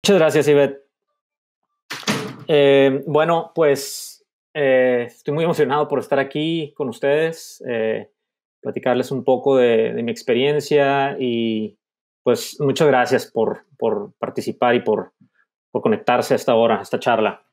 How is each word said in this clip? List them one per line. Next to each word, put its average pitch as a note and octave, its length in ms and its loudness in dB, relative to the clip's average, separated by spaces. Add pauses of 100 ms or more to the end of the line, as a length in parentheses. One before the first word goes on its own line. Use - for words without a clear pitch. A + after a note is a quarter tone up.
Muchas G3 120 4
gracias, D3+ 280 2
Ivette. C#3+ 380 2 (1600)
Eh, C#3 600 4
bueno, D#3+ 480 0
pues, - 720 -2 (300)
eh, B2+ 520 2
estoy - 280 -8
muy D#3+ 100 0
emocionado D3 420 0
por D3 120 -2
estar C3+ 200 -2
aquí D3+ 560 -4
con C#3 140 -6
ustedes, D#3 800 -4
eh, A2 400 -4 (540)
platicarles B2 480 -2
un B2+ 120 -6
poco C3 360 2
de, A#2 340 2
de A#2 100 -6
mi A#2 80 -6
experiencia C#3 1080 0
y, A2+ 560 -4 (460)
pues, - 360 -2
muchas D3 300 2
gracias B2 420 2
por, G#2 360 -2 (100)
por G#2 420 -4
participar A#2+ 580 -2
y A#2+ 40 0
por, - 320 -4 (580)
por A2 120 -6
conectarse B2 500 0
a A#2+ 40 2
esta A#2+ 180 0
hora, A2+ 240 4
a F#2 60 -10
esta - 140 -6
charla. A2 440 0 (100)